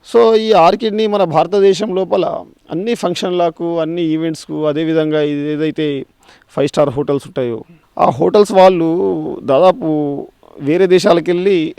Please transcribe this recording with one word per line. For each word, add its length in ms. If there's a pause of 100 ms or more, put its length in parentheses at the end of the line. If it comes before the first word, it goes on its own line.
(160)
So, 200
ఈ 160
ఆర్కిడ్ని 540
మన 180
భారతదేశం 680
లోపల 300 (460)
అన్ని 240
ఫంక్షన్లకు, 840
అన్ని 220
ఈవెంట్స్కు, 640
అదేవిధంగా 560
ఇది 300
ఏదైతే 540 (440)
ఫైవ్ 180
స్టార్ 200
హోటల్స్ 380
ఉంటాయో, 380 (340)
ఆ 120
హోటల్స్ 420
వాళ్ళు 920
దాదాపు 840 (320)
వేరే 260
దేశాలకు 420
వెళ్ళి 500